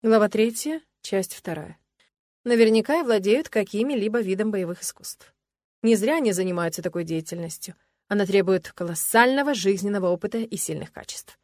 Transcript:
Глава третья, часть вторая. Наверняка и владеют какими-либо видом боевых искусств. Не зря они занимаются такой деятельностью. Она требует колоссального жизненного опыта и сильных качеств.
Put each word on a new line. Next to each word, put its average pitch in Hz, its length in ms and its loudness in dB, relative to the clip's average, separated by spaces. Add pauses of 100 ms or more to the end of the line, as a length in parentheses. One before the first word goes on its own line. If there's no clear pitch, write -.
Глава 220 240 6
третья, 233 540 -2 (180)
часть 190 320 -4
вторая. 165 460 -12 (640)
Наверняка 226 560 4
и - 20 0
владеют 226 460 2
какими-либо 220 720 -2
видом 196 300 -2
боевых 180 320 -6
искусств. - 520 -14 (480)
Не 226 140 4
зря 240 220 2
они 240 140 2
занимаются 175 500 -2
такой 170 220 -4
деятельностью. 165 720 -8 (340)
Она 202 180 0
требует 190 460 2
колоссального 247 840 2
жизненного 196 540 0
опыта 180 280 -2
и 226 220 -6
сильных 156 340 -8
качеств. - 520 -16